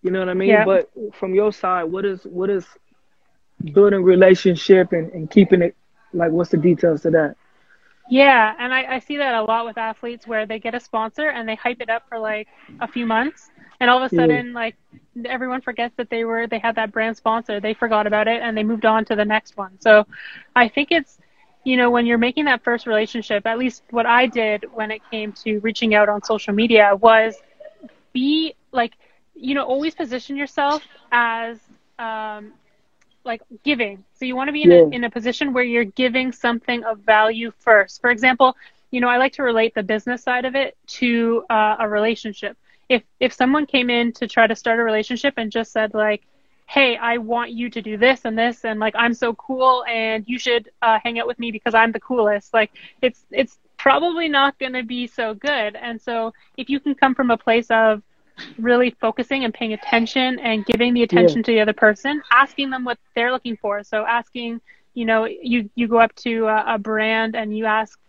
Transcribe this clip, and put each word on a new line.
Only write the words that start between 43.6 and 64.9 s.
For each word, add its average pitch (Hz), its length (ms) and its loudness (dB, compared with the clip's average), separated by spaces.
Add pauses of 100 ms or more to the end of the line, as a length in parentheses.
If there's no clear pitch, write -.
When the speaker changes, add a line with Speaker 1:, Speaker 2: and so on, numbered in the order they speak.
Speaker 2:
came 247 220 0
in 233 240 0
to - 140 -8
try 226 200 2
to 220 80 0
start 226 240 -2
a 233 40 0
relationship 226 540 -2
and 226 120 -6
just 226 220 -6
said, 220 220 -4
like, 214 300 -2 (420)
"Hey, 254 320 2
I 233 220 -2
want 233 320 -6
you 233 180 -6
to 233 120 -8
do 214 140 -8
this 247 300 2
and 220 120 -4
this, 233 280 -2
and, 214 160 -6
like, 214 160 -2
I'm 233 160 2
so 233 220 -4
cool, 254 500 0
and 220 420 -4
you 240 100 -6
should, 233 320 -2 (120)
uh, 220 200 2
hang 233 160 -6
out 233 80 -4
with 240 140 -8
me 233 120 -8
because 220 220 -6
I'm 226 200 4
the 220 80 -8
coolest," 208 520 -2
like, 220 180 2 (300)
it's, 247 300 -2
it's - 260 -2 (200)
probably 330 500 0
not 277 320 0
gonna 254 240 -6
be 247 240 -8
so 220 280 -6
good. 220 420 -4
And 233 240 -12
so 226 320 -6 (240)
if 254 120 -10
you 277 120 -2
can 285 140 -4
come 269 200 2
from 247 160 0
a 226 60 2
place 233 320 0
of 220 320 2 (560)
really 240 320 2 (100)
focusing 247 460 -4
and 226 80 -4
paying 226 180 -6
attention 240 680 -2
and 220 260 -4
giving 240 280 0
the 240 80 2
Speaker 1:
Yeah. 233 40 4
Speaker 2:
attention 175 380 4
to 240 80 -2
the 220 100 4
other 214 120 0
person, 247 560 0
asking 269 420 2
them 254 120 -8
what 247 140 -6 (180)
they're 240 160 0
looking 247 240 -6
for. 208 280 -6
So 214 220 -4
asking, 233 540 -6 (360)